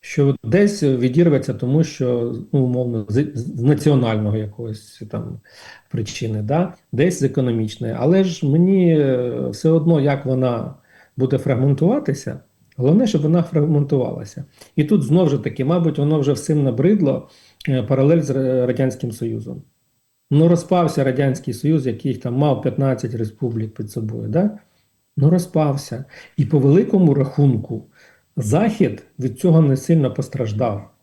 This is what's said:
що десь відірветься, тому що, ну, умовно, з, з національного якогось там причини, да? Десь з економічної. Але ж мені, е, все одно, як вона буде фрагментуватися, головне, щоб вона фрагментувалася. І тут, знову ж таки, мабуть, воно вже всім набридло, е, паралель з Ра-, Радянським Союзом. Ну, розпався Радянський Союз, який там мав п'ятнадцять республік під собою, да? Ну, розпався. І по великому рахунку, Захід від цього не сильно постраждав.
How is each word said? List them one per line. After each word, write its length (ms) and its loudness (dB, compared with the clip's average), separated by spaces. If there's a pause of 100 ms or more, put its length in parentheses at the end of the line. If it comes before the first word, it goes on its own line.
що 440 0
десь 380 2
відірветься, 720 2
тому 300 0
що, 500 -4 (180)
ну, 120 2
умовно, 440 -2
з, 260 0
з 280 -8
національного 720 2
якогось 760 -10
там 300 -10 (500)
причини, 520 -6
да? 320 -2 (180)
Десь 280 0
з 20 0
економічної. 760 -2
Але 260 2
ж 220 -4
мені, 520 4
е, 520 0
все 200 0
одно, 300 4
як 260 0
вона 480 -2 (420)
буде 220 0
фрагментуватися, 1000 0 (360)
головне, 300 4
щоб 160 0
вона 200 2
фрагментувалася. 1040 -2 (320)
І 80 2
тут, 180 2
знову 260 2
ж 100 0
таки, 260 -6
мабуть, 340 0
воно 220 2
вже 120 0
всім 320 0
набридло, 640 2 (400)
е, 140 0
паралель 380 2
з 100 -6
Ра-, 360 0
Радянським 460 -2
Союзом. 500 -8 (680)
Ну, 180 6
розпався 560 2
Радянський 500 -2
Союз, 320 0
який 280 -4
там 200 -6
мав 280 0
п'ятнадцять 520 -2
республік 600 -6
під 160 -10
собою, 380 -8
да? 300 0 (580)
Ну, 140 4
розпався. 760 -2 (320)
І 80 0
по 140 2
великому 560 4
рахунку, 720 0 (520)
Захід 680 0 (160)
від 200 -6
цього 220 4
не 160 4
сильно 380 0
постраждав. 760 -4 (120)